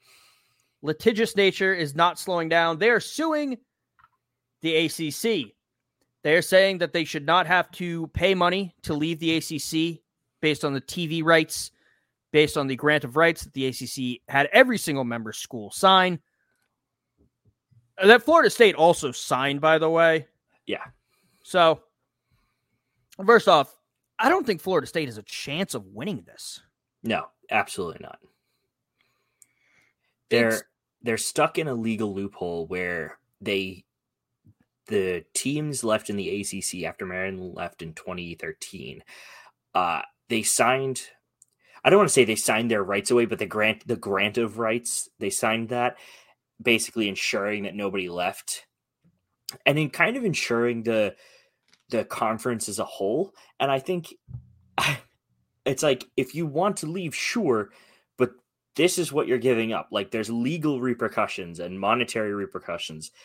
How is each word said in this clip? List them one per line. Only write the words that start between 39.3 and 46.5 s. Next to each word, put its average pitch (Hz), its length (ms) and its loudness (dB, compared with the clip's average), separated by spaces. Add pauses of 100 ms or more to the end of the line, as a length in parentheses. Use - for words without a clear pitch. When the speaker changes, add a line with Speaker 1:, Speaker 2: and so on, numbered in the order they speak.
Speaker 2:
uh, 85 300 0 (260)
they 113 140 -2
signed, 131 580 0 (800)
I 131 60 6
don't 185 80 8
wanna 196 120 6
say 131 140 6
they 107 120 2
signed 113 340 0
their 104 140 2
rights 101 260 -2
away, 120 160 4
but 107 140 -6
the 104 80 -4
grant, 107 400 -2
the 120 80 -2
grant 101 420 -2
of 110 220 -4
rights, 117 580 -4
they 101 140 -4
signed 113 380 -2
that, 123 280 -2 (640)